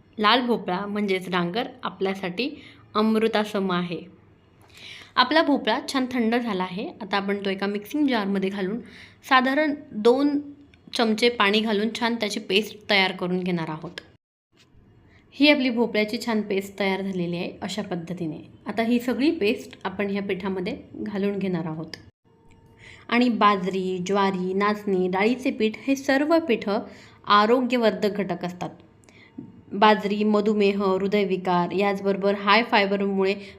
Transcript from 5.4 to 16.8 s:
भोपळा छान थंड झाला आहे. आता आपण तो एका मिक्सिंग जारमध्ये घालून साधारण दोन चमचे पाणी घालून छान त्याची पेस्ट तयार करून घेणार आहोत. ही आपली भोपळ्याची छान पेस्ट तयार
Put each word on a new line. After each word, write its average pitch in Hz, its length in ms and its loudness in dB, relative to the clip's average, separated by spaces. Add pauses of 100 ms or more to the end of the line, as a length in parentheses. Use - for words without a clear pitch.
भोपळा 254 380 2 (140)
छान 254 180 0
थंड 233 240 2
झाला 220 280 -2
आहे. 185 380 -6
आता 202 160 -4
आपण 196 280 -2
तो 196 40 0
एका 196 180 -2
मिक्सिंग 208 400 -2
जारमध्ये 196 420 0
घालून 202 300 -4 (500)
साधारण 269 440 4 (180)
दोन 262 480 4 (540)
चमचे 226 360 2
पाणी 214 300 2
घालून 214 280 0 (120)
छान 233 160 0
त्याची 220 240 -4
पेस्ट - 500 -4
तयार 190 220 2
करून 180 280 -4
घेणार 175 300 -4
आहोत. 156 320 -12 (1300)
ही 285 180 4
आपली 262 200 4
भोपळ्याची 214 560 0
छान 220 160 0
पेस्ट 196 380 -6
तयार 196 220 0